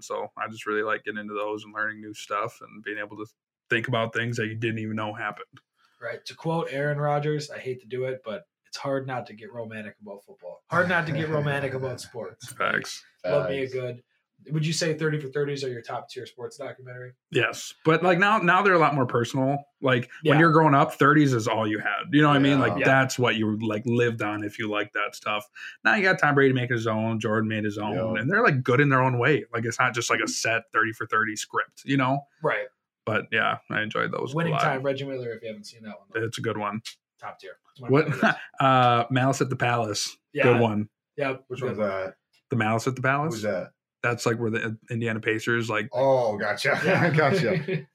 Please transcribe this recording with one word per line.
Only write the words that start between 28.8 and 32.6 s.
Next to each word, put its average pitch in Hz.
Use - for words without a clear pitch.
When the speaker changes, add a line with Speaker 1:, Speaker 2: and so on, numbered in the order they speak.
Speaker 1:
in 143
their 131
own 127
way. 123
Like, 113
it's 117
not 127
just, 117
like, 113
a 110
set 113
thirty 113
for 110
thirty 110
script, -
you 135
know? 135
Speaker 2:
Right. 113